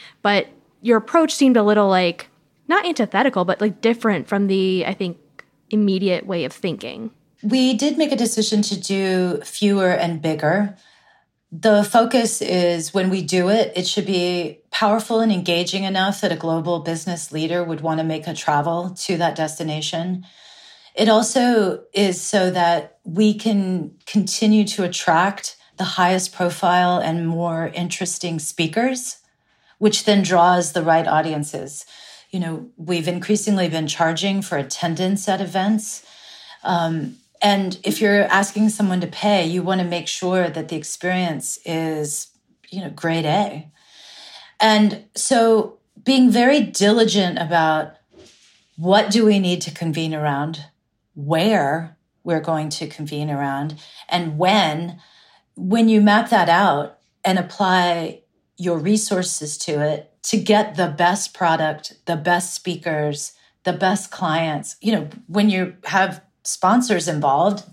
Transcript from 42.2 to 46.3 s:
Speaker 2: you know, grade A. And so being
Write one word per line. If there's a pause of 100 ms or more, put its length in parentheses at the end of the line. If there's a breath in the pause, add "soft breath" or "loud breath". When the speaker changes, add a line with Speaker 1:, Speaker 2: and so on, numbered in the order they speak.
Speaker 2:
you
know,
grade
A. (920 loud breath)
And (100)
so (240)
being